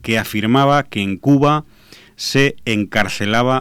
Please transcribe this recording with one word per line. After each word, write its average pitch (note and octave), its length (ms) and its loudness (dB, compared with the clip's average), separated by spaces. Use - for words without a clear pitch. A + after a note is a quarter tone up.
que A2+ 180 0
afirmaba C3 640 2
que - 180 -6
en G2 160 -4
Cuba D3 460 2
se - 500 0
encarcelaba G#2+ 960 0